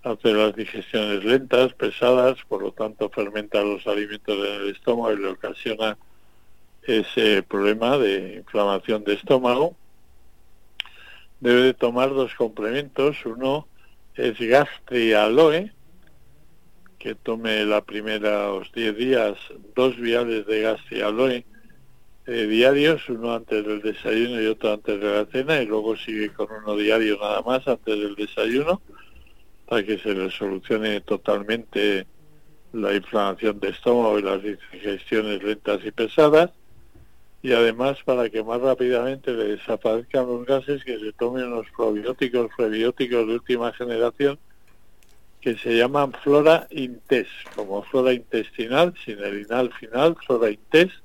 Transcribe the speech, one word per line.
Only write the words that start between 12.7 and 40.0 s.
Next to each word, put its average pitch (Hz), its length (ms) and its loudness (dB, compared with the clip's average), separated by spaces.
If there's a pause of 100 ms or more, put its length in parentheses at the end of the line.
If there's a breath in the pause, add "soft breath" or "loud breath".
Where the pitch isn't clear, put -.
Uno 131 400 -4 (480 soft breath)
es 123 240 -2
Gastri 120 760 2
Aloe, 151 580 4 (1300)
que 113 160 -8
tome 113 520 -2
la 104 160 2
primera, 104 640 -2
los 98 260 -6
diez 110 240 -2
días, 117 400 0 (380)
dos 123 240 2
viales 117 480 0
de 110 160 0
Gastri 110 400 -4
Aloe, 120 420 0 (800 soft breath)
eh, 117 220 -2
diarios, 139 640 4
uno 117 240 -4
antes 110 320 -4
del 107 160 -6
desayuno 113 580 -2
y 110 60 0
otro 110 260 0
antes 104 260 -4
de 104 140 0
la 104 140 0
cena, 135 340 -2
y 117 60 -2
luego 110 300 -2
sigue 107 360 -6
con 104 180 -6
uno 107 260 -6
diario 107 440 2
nada 104 220 -2
más 127 260 -2
antes 110 300 -2
del 104 160 -4
desayuno, 117 680 -2 (880 soft breath)
para 113 140 0
que 101 160 -2
se 104 160 -4
le 95 160 -2
solucione 104 720 -4
totalmente 104 1040 -2 (640)
la 101 220 -2
inflamación 101 640 -2
de 98 80 -2
estómago 113 500 2
y 104 40 0
las 95 200 -2
digestiones 104 1000 -6
lentas 104 420 -2
y 107 60 -6
pesadas, 151 580 4 (920)
y 127 120 0
además 117 520 2
para 123 260 0
que 110 120 -4
más 117 180 -4
rápidamente 127 720 0
le 113 140 -2
desaparezcan 113 840 -2